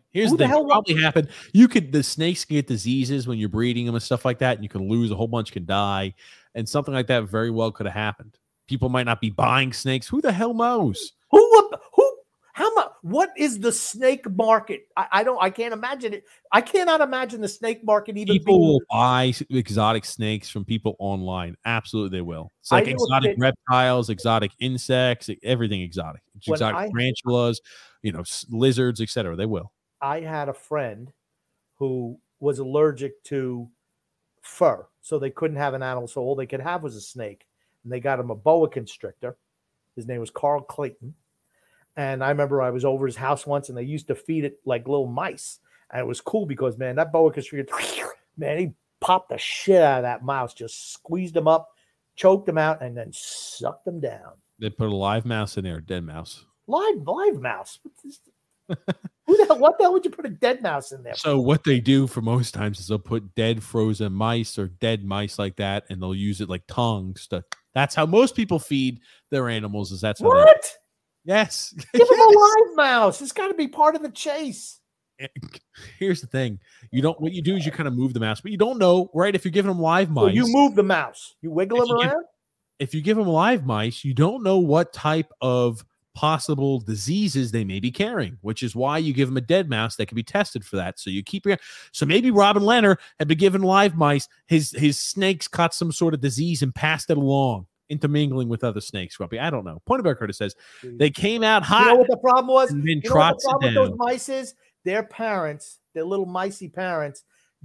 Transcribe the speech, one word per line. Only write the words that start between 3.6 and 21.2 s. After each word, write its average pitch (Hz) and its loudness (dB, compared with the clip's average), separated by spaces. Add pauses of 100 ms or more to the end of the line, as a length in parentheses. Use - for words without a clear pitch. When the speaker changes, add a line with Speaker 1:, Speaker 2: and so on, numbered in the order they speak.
Speaker 1:
them 117 -2
and 113 -4
stuff - -4
like 123 -2
that, 123 0
and 101 -12
you 101 -10
can 95 -6
lose, 117 0
a 101 -4
whole 117 -4
bunch 117 -6
can 90 -10
die, 98 -2 (400)
and 113 -8
something 143 -4
like 127 -2
that 123 0
very 110 -2
well 113 -2
could 104 -10
have 92 -8
happened. 107 -6 (300)
People 127 -2
might 127 0
not 117 -2
be 113 -2
buying 127 0
snakes. 131 -4
Who 277 -2
the 247 0
hell 226 -2
knows? 226 -2 (180)
Speaker 2:
Who 294 10
would, 453 8 (140)
who, 539 4 (340)
how 440 -2
much, - 0 (100)
what 302 -2
is 262 -2
the 226 0
snake 254 -2
market? 220 0
I, 185 -4
I 196 2
don't, 247 0
I 190 2
can't 233 -6
imagine 240 -8
it. 202 -14 (280)
I 208 6
cannot 330 2
imagine 254 -4
the 208 -4
snake 226 -8
market 208 0
even 208 0
Speaker 1:
People 185 6
Speaker 2:
being 165 6
Speaker 1:
will 139 4
buy 127 2
s-, 123 -4
exotic 110 0
snakes 107 -6
from 98 -10
people 110 -4
online. 92 -6 (100)